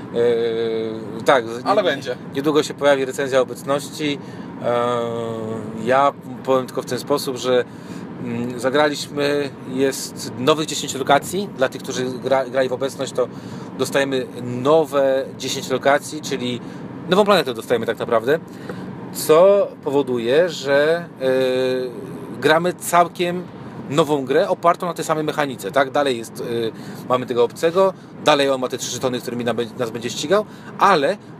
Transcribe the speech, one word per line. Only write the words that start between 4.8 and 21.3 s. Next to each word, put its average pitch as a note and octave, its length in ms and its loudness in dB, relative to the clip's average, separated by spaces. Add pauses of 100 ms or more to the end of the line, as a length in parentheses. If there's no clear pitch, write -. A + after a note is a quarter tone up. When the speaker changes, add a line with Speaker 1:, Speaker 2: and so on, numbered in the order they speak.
Speaker 1:
ja C3+ 280 4 (300)
powiem C3 240 2
tylko B2+ 140 -6
w - 40 -8
ten B2 140 -4
sposób, C#3 380 -2
że, B2 260 2 (600)
mm, A#2+ 360 -6
zagraliśmy, C#3+ 920 0 (240)
jest - 640 -2
nowych D3 280 4
dziesięć C#3+ 300 -6
lokacji. C#3+ 640 2
Dla C3 120 2
tych, B2+ 140 -10
którzy B2+ 220 -4
gra-, B2+ 400 0
grali B2+ 240 0
w B2 40 -4
obecność, C3 400 -6
to B2 140 0 (500)
dostajemy C3+ 500 0 (160)
nowe C3+ 840 2 (120)
dziesięć C3 320 -6
lokacji, C#3 520 2
czyli B2 380 -4 (500)
nową G3 160 6
planetę F3 280 4
dostajemy A2+ 320 0
tak A2 140 -2
naprawdę, A#2 400 2 (760)
co F#3 540 6 (160)
powoduje, C3+ 680 2
że, D3 560 2 (160)
e, C3 40 -2 (1160)